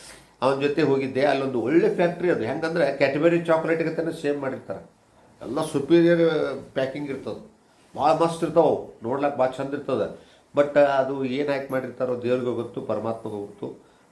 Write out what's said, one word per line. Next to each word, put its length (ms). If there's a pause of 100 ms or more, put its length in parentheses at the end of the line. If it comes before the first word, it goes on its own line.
(420)
ಅವನ 180
ಜೊತೆ 220
ಹೋಗಿದ್ದೆ. 420
ಅಲ್ಲೊಂದು 360
ಒಳ್ಳೆ 340
ಫ್ಯಾಕ್ಟ್ರಿ 360
ಅದು, 140
ಹೆಂಗಂದ್ರೆ 520
Cadbury 480
ಚಾಕ್ಲೇಟ್ 380
ಗತೆನೇ 300 (100)
ಸೇಮ್ 180
ಮಾಡಿರ್ತಾರೆ, 500 (520)
ಎಲ್ಲ 220
ಸುಪೀರಿಯರ್ 680 (440)
ಪ್ಯಾಕಿಂಗ್ 360
ಇರ್ತದೆ, 400 (460)
ಭಾಳ 160
ಮಸ್ತ್ 320
ಇರ್ತಾವೆ, 580
ನೋಡ್ಲಿಕ್ಕೆ 360
ಭಾಳ 120
ಚಂದ 240
ಇರ್ತದೆ. 560 (260)
but 220
ಅದು 460
ಏನು 280
ಹಾಕಿ 200
ಮಾಡಿರ್ತಾರೋ 500
ದೇವ್ರಿಗೆ 320
ಗೊತ್ತು, 260
ಪರಮಾತ್ಮಗೆ 540
ಗೊತ್ತು. 560 (220)